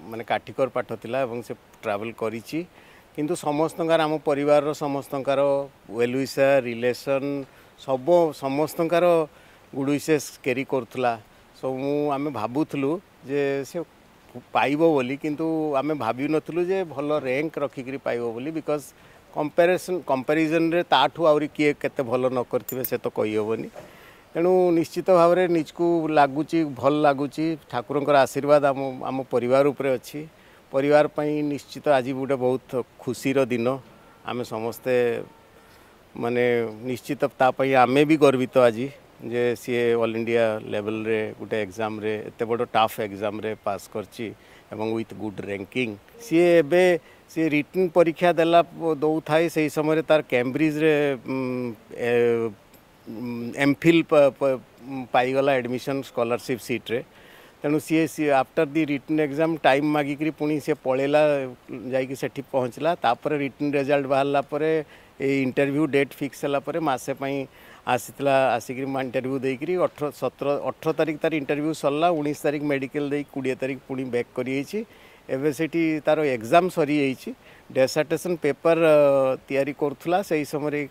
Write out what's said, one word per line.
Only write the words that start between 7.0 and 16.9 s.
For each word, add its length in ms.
ସବୁ, 360
ସମସ୍ତଙ୍କର 720
ଗୁଡ୍ 180
ୱିଶେସ୍ 360
କ୍ୟାରି 260
କରୁଥିଲା। 480
So, 180
ମୁଁ, 240
ଆମେ 180
ଭାବୁଥିଲୁ 600
ଯେ 180
ସେ 120
ପାଇବ 300
ବୋଲି, 260
କିନ୍ତୁ 300
ଆମେ 160
ଭାବିନଥିଲୁ 720
ଯେ 180
ଭଲ 240